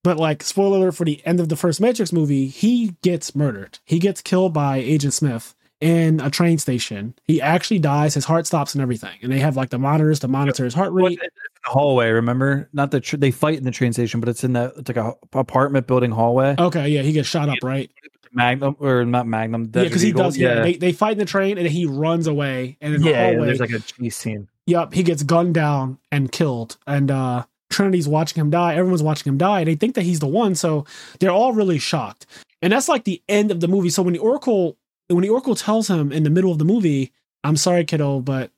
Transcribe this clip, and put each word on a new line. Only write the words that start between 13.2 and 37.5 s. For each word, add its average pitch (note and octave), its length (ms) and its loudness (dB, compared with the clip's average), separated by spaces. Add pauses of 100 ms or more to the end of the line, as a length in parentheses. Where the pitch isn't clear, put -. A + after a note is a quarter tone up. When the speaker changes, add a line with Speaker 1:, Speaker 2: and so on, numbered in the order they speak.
Speaker 2:
fight D#3 260 -2
in C3+ 60 -8
the B2+ 80 -2
train A#2+ 220 -2
station, A#2 260 -2
but A#2 100 -2
it's A#2 140 -4
in B2+ 100 0
that, B2 240 -2
it's C3 120 -10
like B2 80 -4
a A2+ 160 -4 (240)
apartment C3 500 0
building B2 240 2
hallway. A#2+ 460 2
Speaker 1:
Okay, E3+ 320 0
yeah, D3 120 0
he C#3 120 0
gets D3+ 140 0
shot D3 220 -2
up, C#3 140 -2
right? C3 260 -4 (440)
Speaker 2:
Magnum, C3 460 0
or B2+ 260 2
not A#2+ 220 0
Magnum, A2+ 360 -4
Speaker 1:
Yeah, A2+ 200 0
Speaker 2:
Desert E3+ 80 0
Speaker 1:
'cause F3 100 0
he G#3+ 80 4
Speaker 2:
Eagle. - 140 2
Speaker 1:
does, E3+ 140 0
yeah. B2 180 2
Speaker 2:
Yeah. A2+ 80 2
Speaker 1:
They, F3 100 2
they F3 180 0
fight G#3+ 220 0
in G3+ 60 -2
the G#3 60 0
train, G3 320 -2
and F3 80 -2
then D#3+ 80 0
he F3 120 0
runs D#3 420 -2
away, C3+ 540 -4
and D3 120 -4
in D3+ 80 2
the E3 80 4
Speaker 2:
Yeah, A#2+ 220 4
Speaker 1:
hallway A#2 160 0
Speaker 2:
there's, B2+ 120 0
like, A#2 120 -2
a A2+ 80 -4
chase A#2 380 -10
scene. G#2+ 300 -8 (200)
Speaker 1:
Yep, E3+ 260 0
he F#3 100 0
gets E3 200 0
gunned E3+ 300 2
down C#3+ 440 0 (140)
and C#3 200 0
killed, B2 540 -4
and, C#3 260 0
uh, B2+ 340 -2 (240)
Trinity's F#3 380 0
watching D3+ 320 0
him D3 100 2
die. E3+ 260 2
Everyone's F3+ 280 2
watching D3+ 280 -2
him C3+ 60 0
die. F3+ 280 2
They D#3+ 100 2
think A3 200 -2
that G3+ 80 0
he's E3+ 180 0
the D3+ 60 -2
one, G3 280 0
so D#3 300 -2 (340)
they're F#3 120 4
all A3+ 220 4
really F#3+ 260 2
shocked. - 460 -6 (360)
And - 100 2
that's, C4+ 160 2
like, C#4 160 0
the F#3 240 -4
end G#3 240 2
of F3 80 -2
the E3 80 0
movie. F#3 220 2
So F3+ 120 0
when F3+ 120 2
the E3+ 60 -4
Oracle, A3 580 0 (320)
when F3 120 2
the G3 80 0
Oracle B3 240 0
tells G#3+ 360 0
him D3+ 240 0
in D#3 100 0
the D3+ 60 2
middle F3+ 220 2
of D#3+ 80 -2
the E3 60 2
movie, E3 460 0 (320)
"I'm D3+ 140 2